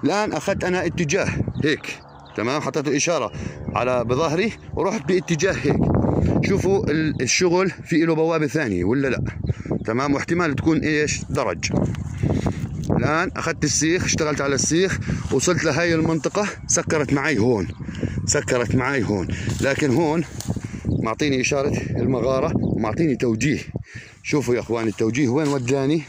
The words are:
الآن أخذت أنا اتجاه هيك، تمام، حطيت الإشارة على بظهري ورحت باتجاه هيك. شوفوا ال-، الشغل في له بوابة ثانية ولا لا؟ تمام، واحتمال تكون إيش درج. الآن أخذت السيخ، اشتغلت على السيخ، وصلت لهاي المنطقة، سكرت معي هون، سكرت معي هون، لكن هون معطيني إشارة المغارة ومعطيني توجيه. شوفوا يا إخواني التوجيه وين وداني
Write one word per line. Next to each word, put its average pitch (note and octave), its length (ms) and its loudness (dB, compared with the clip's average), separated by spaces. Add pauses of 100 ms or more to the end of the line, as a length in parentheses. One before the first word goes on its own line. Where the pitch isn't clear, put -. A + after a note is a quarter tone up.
الآن G3+ 300 2
أخذت F#3+ 300 -2
أنا F3+ 220 0
اتجاه E3+ 420 0 (360)
هيك، - 360 -2 (360)
تمام، B2 260 0
حطيت C#3 260 -2
الإشارة D3 440 0 (440)
على B2 280 2
بظهري D#3 500 0 (200)
ورحت F#3 340 -2
باتجاه F3+ 460 2
هيك. C3 240 0 (680)
شوفوا F#3+ 480 2
ال-، D#3 300 0
الشغل F3+ 500 2 (140)
في E3 200 2
له E3 100 4
بوابة D#3+ 320 2
ثانية A2 360 0
ولا C3+ 240 2
لا؟ B2 160 -2 (640)
تمام، C3+ 280 0
واحتمال E3 420 0
تكون D#3+ 240 2
إيش D3+ 500 0
درج. A#2 420 -2 (1160)
الآن D3 460 0
أخذت C3+ 280 -2
السيخ، D#3 400 2
اشتغلت D3+ 380 0
على C#3 140 0
السيخ، D#3+ 440 2 (320)
وصلت D3+ 320 2
لهاي E3 320 2
المنطقة، E3 520 0 (200)
سكرت D3+ 460 2
معي C#3+ 240 2
هون، G#2 300 4 (580)
سكرت B2+ 500 0
معي C3 280 2
هون، G2 240 0 (340)
لكن C3+ 340 2
هون D#3+ 280 2 (800)
معطيني C3 380 0
إشارة C#3 400 0 (160)
المغارة C3 580 2
ومعطيني A2+ 600 0
توجيه. A#2 440 0 (640)
شوفوا B2 320 0
يا A2+ 40 2
إخواني A2+ 300 -2
التوجيه A2+ 400 0
وين D3 180 2
وداني C#3 600 0